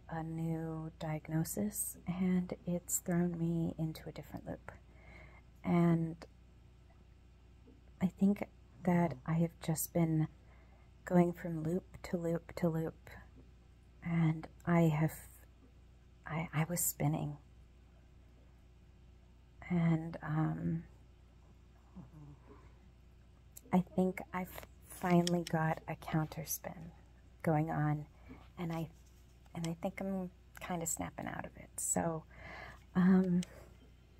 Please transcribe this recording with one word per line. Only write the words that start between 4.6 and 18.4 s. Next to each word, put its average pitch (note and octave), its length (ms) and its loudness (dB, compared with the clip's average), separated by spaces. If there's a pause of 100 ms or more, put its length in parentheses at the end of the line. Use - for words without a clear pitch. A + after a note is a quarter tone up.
And E3+ 520 4 (1900)
I F#3+ 60 4
think G3 400 2 (360)
that F3 300 4 (140)
I D#3+ 60 0
have E3 180 2 (120)
just - 300 -2
been D#3+ 340 4 (760)
going F3 280 6
from E3 280 -6
loop E3+ 220 -2 (180)
to - 160 -2
loop E3+ 380 -2
to F3 120 2
loop, D#3+ 440 -2 (920)
and D#3+ 440 2 (180)
I E3+ 160 6
have, D#3 320 4 (1120)
I, D#3+ 260 -4
I D#3+ 160 0
was F3 120 -2
spinning. D3 580 0 (2250)